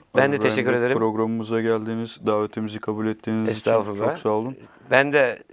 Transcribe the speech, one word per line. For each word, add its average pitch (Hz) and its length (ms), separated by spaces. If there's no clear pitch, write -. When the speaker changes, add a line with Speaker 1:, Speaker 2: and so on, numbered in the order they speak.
Speaker 1:
Ben 135 60
Speaker 2:
Ali 139 100
Speaker 1:
de 143 40
Speaker 2:
İbrahim 131 140
Speaker 1:
teşekkür 120 220
Speaker 2:
Bey, 123 80
Speaker 1:
ederim. 123 180
Speaker 2:
programımıza 110 640
geldiğiniz, 113 640
davetimizi 107 540
kabul 107 280
ettiğiniz 110 360
için 110 80
Speaker 1:
Estağfurullah. 107 560
Speaker 2:
çok 156 100
sağ 117 120
olun. 113 280
Speaker 1:
Ben 139 220
de 131 260